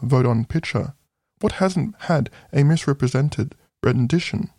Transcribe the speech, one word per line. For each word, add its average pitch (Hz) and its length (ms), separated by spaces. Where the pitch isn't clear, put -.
Vodon 120 440
picture. - 460
What 208 140
hasn't 185 480
had 147 280
a 143 100
misrepresented 143 920
rendition? 127 760